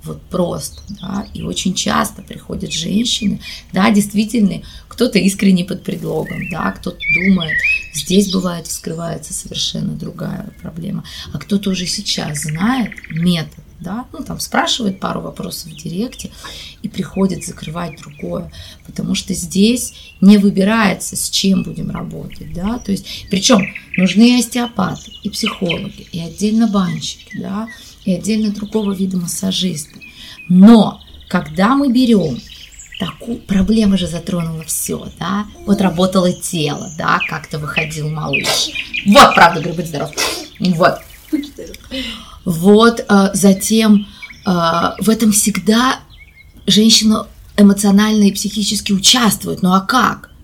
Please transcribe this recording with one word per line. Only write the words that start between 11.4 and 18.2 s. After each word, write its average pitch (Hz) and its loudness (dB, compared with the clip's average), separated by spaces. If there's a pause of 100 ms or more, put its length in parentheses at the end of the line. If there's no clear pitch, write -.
уже 180 -4
сейчас 165 -6
знает 202 -2 (180)
метод, 165 -2 (140)
да, 208 -10
ну, 311 -12
там 160 -10
спрашивает 262 -2
пару - -4
вопросов - -12
в 156 -18
директе 185 -8 (520)
и 220 -8
приходит 185 -4
закрывать 170 -10
другое, 170 -10 (360)